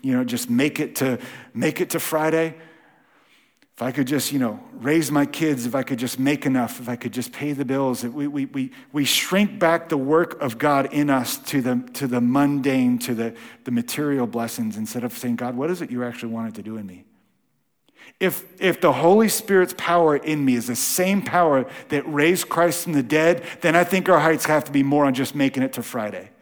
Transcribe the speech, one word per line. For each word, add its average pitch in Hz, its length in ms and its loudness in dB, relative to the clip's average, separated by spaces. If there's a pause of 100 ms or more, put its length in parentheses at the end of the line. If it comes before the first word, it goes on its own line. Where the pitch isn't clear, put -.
you 135 120 -2
know, 127 100 2
just 120 260 -4
make 139 300 0
it - 160 -6
to, 127 240 -2 (340)
make 151 260 -2
it 180 120 -4
to 165 80 -2
Friday, 160 560 0 (1200)
if - 80 -8
I 127 80 -2
could 127 160 -2
just, 139 240 -2
you 143 80 0
know, 107 200 -2 (140)
raise 143 380 0
my 143 160 2
kids, 143 400 -2
if 120 80 -4
I 131 80 0
could 123 160 -4
just 127 180 -4
make 143 300 0
enough, 127 320 0
if 123 100 -10
I 123 60 -6
could 113 180 -8
just 123 180 -6
pay 147 220 -6
the 139 100 -4
bills," 135 380 0
that 120 100 -6
we, 143 140 -4
we, 143 200 -4
we, 135 260 -4 (200)
we 143 140 0
shrink - 540 0
back 165 300 2
the 156 80 0
work 156 440 2
of 117 160 -4
God 139 340 2
in 147 200 0
us 127 260 0
to - 240 -2
the, 123 320 0
to 139 140 -4
the 123 120 0
mundane, 131 800 2
to 123 140 -4
the, 113 220 -4 (300)
the 123 60 -6
material 131 540 -2
blessings, 113 520 -4
instead 110 260 -6
of 120 120 -6
saying, 120 200 -4
"God, 120 200 -4
what 143 140 -2
is 170 140 -4
it - 80 -8
you 123 120 -4
actually 120 300 -8
wanted 113 220 -6
to 101 80 -12
do 110 140 -10
in 101 100 -10
me?" 87 160 -18 (1160)
If, - 260 -2 (140)
if 185 220 0
the 156 120 6
Holy 190 360 6
Spirit's 185 480 2
power 165 380 4
in 151 280 -2
me 131 120 4
is 110 100 -2
the 120 100 -4
same 190 460 0
power 156 460 2 (220)
that 143 120 0 (100)
raised 160 380 2
Christ 170 360 2
from 170 80 -2
the 139 100 2
dead, 160 400 2 (180)
then 165 140 4
I 175 80 6
think 185 260 0
our 170 100 8
heights 156 260 4
have 151 180 2
to 139 80 -12
be 139 100 4
more 143 240 4
on 135 80 4
just 127 220 -2
making 135 260 0
it 131 120 -2
to 120 100 -6
Friday. 104 480 -8 (100)